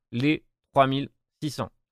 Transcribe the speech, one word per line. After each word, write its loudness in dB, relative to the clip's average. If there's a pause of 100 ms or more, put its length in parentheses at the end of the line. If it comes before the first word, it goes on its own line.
(140)
les 0 (260)
trois 6
mille -4 (340)
six -4
cents. -8 (200)